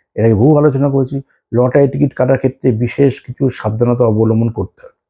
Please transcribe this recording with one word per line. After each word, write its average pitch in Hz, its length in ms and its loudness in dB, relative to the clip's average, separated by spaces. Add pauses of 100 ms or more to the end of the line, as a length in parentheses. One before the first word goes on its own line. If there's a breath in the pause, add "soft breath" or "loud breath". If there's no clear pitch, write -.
(140)
এর 107 100 -2
আগে 113 100 4
বহু 143 240 4
আলোচনা 143 320 2
করেছি, 135 300 -2 (340)
লটারির 127 360 2
টিকিট 139 240 -2
কাটার 131 240 0
ক্ষেত্রে 127 340 -2
বিশেষ 120 480 -2
কিছু - 280 -4
সাবধানতা 117 560 -2
অবলম্বন 113 440 0
করতে - 340 -10
হবে। - 140 -20 (140)